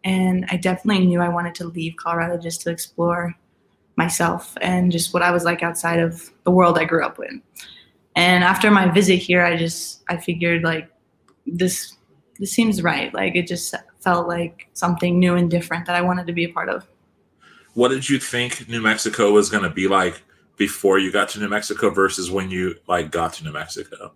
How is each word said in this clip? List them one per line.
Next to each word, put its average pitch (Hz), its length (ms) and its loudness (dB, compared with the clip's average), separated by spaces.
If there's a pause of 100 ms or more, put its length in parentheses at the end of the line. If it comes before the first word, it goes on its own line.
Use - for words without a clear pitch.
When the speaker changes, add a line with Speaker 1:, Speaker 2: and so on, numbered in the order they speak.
Speaker 1:
And 185 480 2
I 180 60 -2
definitely 185 500 2
knew 175 120 2
I 175 100 2
wanted 170 260 -4
to 170 120 -10
leave 165 280 -8
Colorado 170 420 -4
just 170 240 -8
to 170 80 -4
explore 170 640 -4 (640)
myself 170 640 -2
and 180 300 2
just 170 240 -2
what 175 80 2
I 180 80 4
was 170 140 0
like 170 180 0
outside 170 360 -2
of 165 300 -2 (140)
the 175 80 2
world 175 260 6
I 160 80 2
grew 165 180 0
up - 140 -6 (100)
in. - 140 -14 (760)
And 180 280 6
after 190 260 4
my 190 180 6
visit 185 280 6
here, 180 280 2
I 170 140 2
just, - 500 -6
I 175 100 -4
figured, 170 440 -2
like, 160 300 -4 (560)
this, 180 500 -4 (420)
this 196 120 -6
seems 220 320 2
right. 147 320 -2
Like, 185 200 -2
it 175 120 -2
just - 260 -8 (260)
felt 175 280 0
like 170 460 -6
something 180 440 0
new 180 200 4
and 175 120 2
different 170 380 -4
that 175 80 -2
I 175 60 0
wanted 180 260 -2
to 170 60 -6
be 170 100 -2
a 170 60 -2
part 170 200 -6
of. - 160 -6 (880)
Speaker 2:
What 123 140 4
did 131 200 -2
you 135 120 2
think 123 500 -6
New 117 120 -6
Mexico 110 500 2
was 104 180 6
gonna 95 220 0
be 92 160 -2
like 92 340 0 (340)
before 98 440 2
you 92 120 0
got 101 180 0
to 104 100 -12
New 104 100 -4
Mexico 104 400 -2
versus 92 400 0
when 92 220 -4
you, 90 240 -4 (120)
like, 85 220 -2
got 82 240 -4
to 80 100 -14
New 76 100 -8
Mexico? - 640 -12